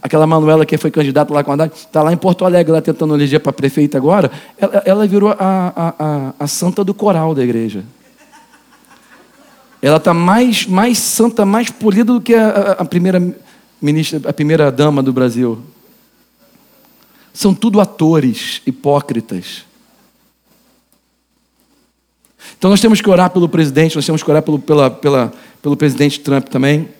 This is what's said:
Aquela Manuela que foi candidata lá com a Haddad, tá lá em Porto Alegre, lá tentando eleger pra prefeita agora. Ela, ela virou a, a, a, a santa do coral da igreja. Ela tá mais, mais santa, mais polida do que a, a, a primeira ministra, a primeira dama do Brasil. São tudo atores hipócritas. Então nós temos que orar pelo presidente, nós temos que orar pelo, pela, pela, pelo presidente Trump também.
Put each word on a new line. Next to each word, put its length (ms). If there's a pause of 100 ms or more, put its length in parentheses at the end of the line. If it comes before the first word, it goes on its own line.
Aquela 240
Manuela 400
que 100
foi 140
candidata 420
lá 100
com 60
a 60
Haddad, 180 (180)
tá 120
lá 100
em 20
Porto 300
Alegre, 260
lá 80
tentando 360
eleger 240
pra 120
prefeita 460
agora. 340 (240)
Ela, 300
ela 220
virou 240
a, 80
a, 600
a, 400
a 80
santa 360
do 100
coral 400
da 100
igreja. 400 (2000)
Ela 180
tá 140
mais, 540
mais 320
santa, 440
mais 280
polida 420
do 80
que 140
a, 140
a, 240
a 120
primeira 500 (460)
ministra, 480
a 20
primeira 400
dama 300
do 100
Brasil. 480 (1700)
São 200
tudo 280
atores 840
hipócritas. 1000 (3000)
Então 120
nós 100
temos 220
que 80
orar 220
pelo 180
presidente, 460
nós 100
temos 160
que 80
orar 140
pelo, 160
pela, 320
pela, 420 (300)
pelo 120
presidente 440
Trump 280
também. 400 (120)